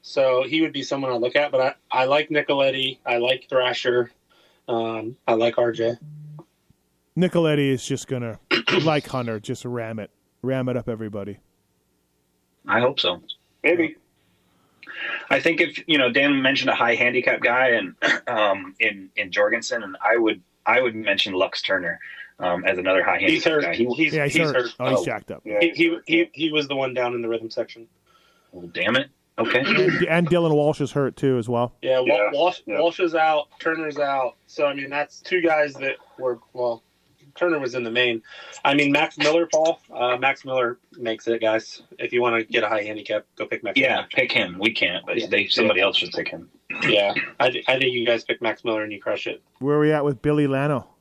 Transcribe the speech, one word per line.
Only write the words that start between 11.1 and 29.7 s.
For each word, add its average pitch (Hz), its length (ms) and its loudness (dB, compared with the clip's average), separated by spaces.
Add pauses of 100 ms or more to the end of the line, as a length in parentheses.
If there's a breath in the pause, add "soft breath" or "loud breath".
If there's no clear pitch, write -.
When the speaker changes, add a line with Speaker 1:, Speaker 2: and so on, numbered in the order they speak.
Speaker 3:
I 117 140 2
hope 170 180 2
so. - 220 -2 (420)
Speaker 4:
Maybe. 160 320 2 (1300 loud breath)
Speaker 3:
I 180 100 4
think 165 220 2
if, 156 260 -2
you 156 100 4
know, 127 140 4
Dan 139 300 4
mentioned 131 280 2
a 104 60 2
high 120 200 2
handicap 123 460 2
guy 127 280 4
and, 110 260 0 (160)
<clears throat> - 160 -2
um, 98 520 0
in, 101 360 -2
in 101 160 -6
Jorgensen, 110 520 0
and 95 200 -12
I 110 140 2
would, 110 240 2 (240)
I 120 160 4
would 117 140 0
mention 101 380 -2
Lux 92 280 -2
Turner, 87 380 -4 (400 loud breath)
um, 90 260 -2
as 92 120 0
another 92 260 2
high 90 160 0
Speaker 1:
He's 160 240 2
Speaker 3:
handicap 165 100 2
Speaker 1:
hurt. 151 100 2
Speaker 3:
guy. - 120 -4
He 117 100 2 (180)
Speaker 1:
He's, 151 100 -2
Speaker 2:
Yeah, 151 120 0
he's 147 80 -2
Speaker 1:
he's 160 180 2
Speaker 2:
hurt. 127 40 -2
Speaker 1:
hurt. 120 260 -2
Speaker 2:
Oh, 127 80 -2
he's 131 100 2
Speaker 3:
Oh. - 60 -2
Speaker 2:
jacked 107 260 -8
up. 85 140 -12
Speaker 4:
Yeah. 107 160 -2
Speaker 1:
He, 170 100 4
he, 170 340 0
he, 170 280 0
he 151 180 -4
was 151 160 -2
the 139 80 -6
one 131 180 -2
down 123 200 -2
in 120 80 -4
the 113 80 -6
rhythm 113 200 -6
section. 113 380 -10 (640 soft breath)
Speaker 3:
Well, 87 160 -16
damn 98 300 -2
it. 277 120 -2 (300)
Okay. - 220 2
Speaker 2:
And, 180 460 2